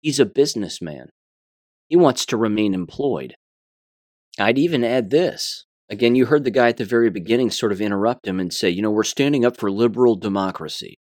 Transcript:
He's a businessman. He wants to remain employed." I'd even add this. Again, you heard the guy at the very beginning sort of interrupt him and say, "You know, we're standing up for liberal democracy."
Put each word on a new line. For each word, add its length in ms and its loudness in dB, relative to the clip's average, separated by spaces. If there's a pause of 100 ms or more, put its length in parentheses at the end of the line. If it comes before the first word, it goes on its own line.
He's 180 -2
a 60 8
businessman. 840 -4 (800)
He 60 0
wants 320 4
to 100 -2
remain 360 0
employed." 640 -6 (1040)
I'd 180 2
even 260 0
add 280 -2
this. 540 -2 (240)
Again, 260 2
you 100 4
heard 180 2
the 60 -2
guy 200 2
at 80 -4
the 80 -4
very 260 2
beginning 400 0
sort 200 -2
of 100 -4
interrupt 460 -2
him 120 -4
and 120 -4
say, 180 0
"You 120 -2
know, 80 0
we're 140 0
standing 420 0
up 120 0
for 120 -2
liberal 460 2
democracy." 880 -6